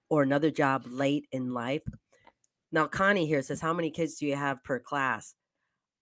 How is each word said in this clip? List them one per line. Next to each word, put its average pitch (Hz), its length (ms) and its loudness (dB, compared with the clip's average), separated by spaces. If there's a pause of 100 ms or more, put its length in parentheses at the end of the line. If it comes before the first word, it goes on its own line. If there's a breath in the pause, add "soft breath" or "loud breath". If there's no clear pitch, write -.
or 151 120 4
another 143 300 4
job 135 360 2
late 139 440 -2
in 127 200 -4
life? 123 300 -4 (920 soft breath)
Now, 156 160 2
Connie 190 400 2
here 147 160 2
says, 139 180 -6
"How 160 120 0
many 165 180 -2
kids 156 280 -4
do 147 80 -2
you 139 80 0
have 139 280 -2
per 127 160 -2
class?" 131 560 -4 (680)